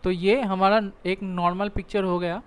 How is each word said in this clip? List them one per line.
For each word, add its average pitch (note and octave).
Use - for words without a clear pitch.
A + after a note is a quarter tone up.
तो F#3
ये G3
हमारा G3
एक F#3+
नॉर्मल F#3
पिक्चर G3+
हो F3+
गया। F3